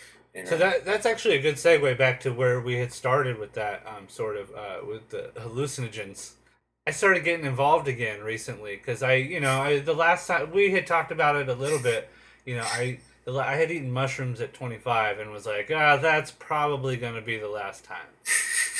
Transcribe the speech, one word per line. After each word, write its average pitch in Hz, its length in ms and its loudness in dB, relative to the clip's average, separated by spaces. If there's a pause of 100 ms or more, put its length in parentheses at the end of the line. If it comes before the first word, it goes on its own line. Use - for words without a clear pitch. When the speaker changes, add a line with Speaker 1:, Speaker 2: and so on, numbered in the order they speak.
(340)
Speaker 1:
you 95 120 -10
Speaker 2:
So - 60 -2
Speaker 1:
know? 160 60 2
Speaker 2:
that, 180 260 2
that's 214 220 0
actually 214 300 4
a 135 60 0
good 147 140 0
segue 143 420 4
back 127 220 2
to 131 100 -2
where 123 300 2
we 123 140 -2
had 123 180 -2
started 127 460 0
with 104 160 -10
that, 104 320 -6
um, 101 220 -14
sort 110 280 -6
of, 98 180 -10
uh, 101 320 -10
with 110 240 -12
the - 260 -10
hallucinogens. 113 960 -8 (540)
I 156 60 -2
started 180 320 4
getting 165 220 0
involved 143 420 4
again 110 340 -4
recently, 107 560 -8
'cause 123 240 -6
I, 131 120 4
you 139 260 0
know, 135 200 2
I, 143 200 2
the 156 140 0
last 170 320 4
time, 160 260 0
we 196 180 4
had 185 160 2
talked 165 260 0
about 151 240 4
it 135 120 0
a 123 60 -2
little 139 240 0
bit, 117 300 0 (380)
you 123 100 -6
know, 113 80 -4
I, 123 360 -2 (260)
the 127 60 -6
la-, 135 100 0
I 135 140 -2
had 160 140 2
eaten 143 220 -4
mushrooms 127 480 -2
at 110 140 -6
twenty-five 113 640 -2
and 107 120 -10
was 104 140 -14
like, 104 280 -4
"Ah, 151 260 6
that's 151 320 2
probably 139 640 -2
gonna 117 240 -6
be 113 180 -4
the 104 120 -6
last 101 340 -8
time." 87 240 -14 (720)